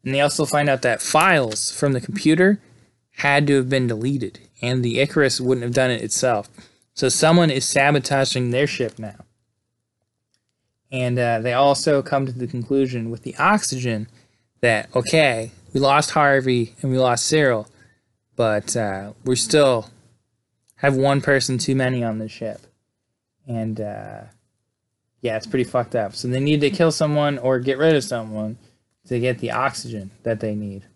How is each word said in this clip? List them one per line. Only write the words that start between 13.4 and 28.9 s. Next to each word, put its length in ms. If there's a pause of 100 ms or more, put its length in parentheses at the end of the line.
that, 340
okay, 560 (220)
we 60
lost 320
Harvey 680
and 100
we 60
lost 280
Cyril, 420 (680)
but, 420
uh, 340 (140)
we 100
still 540 (880)
have 180
one 240
person 380
too 180
many 280
on 160
the 100
ship. 320 (840)
And, 360
uh, 400 (1000)
yeah, 140
it's 120
pretty 180
fucked 300
up. 200
So 120
they 120
need 220
to 80
kill 220
someone 480
or 200
get 180
rid 180
of 80
someone 540 (500)